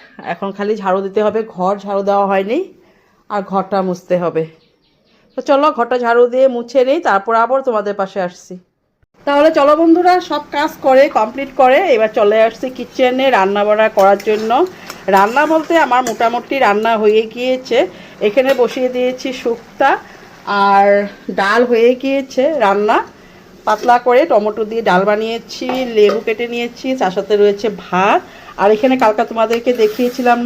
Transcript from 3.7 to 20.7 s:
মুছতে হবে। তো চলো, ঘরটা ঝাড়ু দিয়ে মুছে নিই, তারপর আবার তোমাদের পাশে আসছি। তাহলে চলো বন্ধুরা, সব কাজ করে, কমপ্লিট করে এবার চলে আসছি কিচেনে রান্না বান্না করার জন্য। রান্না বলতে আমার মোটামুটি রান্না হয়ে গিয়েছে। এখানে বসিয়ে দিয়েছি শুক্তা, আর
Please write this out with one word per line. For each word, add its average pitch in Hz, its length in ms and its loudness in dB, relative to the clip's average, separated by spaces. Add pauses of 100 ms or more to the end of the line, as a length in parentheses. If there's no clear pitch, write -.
মুছতে 180 340 -4
হবে। 160 200 -2 (920)
তো 262 140 -10
চলো, 285 180 4 (100)
ঘরটা 240 280 -2
ঝাড়ু 233 180 4 (100)
দিয়ে 262 140 2 (100)
মুছে 240 320 -2
নিই, 302 100 2 (100)
তারপর 202 260 0 (100)
আবার 254 140 0 (100)
তোমাদের 208 320 -2
পাশে 190 180 -6 (100)
আসছি। - 260 -18 (720)
তাহলে 285 220 4 (100)
চলো 285 220 4
বন্ধুরা, 339 320 4 (180)
সব 294 120 -6 (140)
কাজ 302 140 -2 (160)
করে, 269 160 6 (160)
কমপ্লিট 247 320 -4 (100)
করে 262 180 6 (160)
এবার 220 240 2
চলে 214 280 2
আসছি 226 200 -4 (100)
কিচেনে 254 500 -2 (100)
রান্না 196 320 0
বান্না 214 200 2 (100)
করার 196 200 4 (100)
জন্য। 214 220 -2 (680)
রান্না 226 260 2 (100)
বলতে 320 200 0 (140)
আমার 247 240 0
মোটামুটি 233 440 -4 (120)
রান্না 214 260 0 (100)
হয়ে 220 200 2 (120)
গিয়েছে। 254 440 -2 (480)
এখানে 262 240 0 (120)
বসিয়ে 254 340 -2
দিয়েছি 254 320 -4 (140)
শুক্তা, 247 480 -2 (800)
আর 196 180 4 (540)